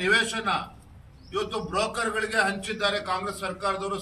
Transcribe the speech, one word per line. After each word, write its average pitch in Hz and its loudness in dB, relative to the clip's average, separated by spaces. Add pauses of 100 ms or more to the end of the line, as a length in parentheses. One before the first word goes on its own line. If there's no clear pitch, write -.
ನಿವೇಶನ 220 4 (840)
ಇವತ್ತು 208 -2 (140)
ಬ್ರೋಕರ್ಗಳಿಗೆ 220 0
ಹಂಚಿದ್ದಾರೆ 202 0 (100)
ಕಾಂಗ್ರೆಸ್ 190 -2
ಸರ್ಕಾರದವರು, 196 -2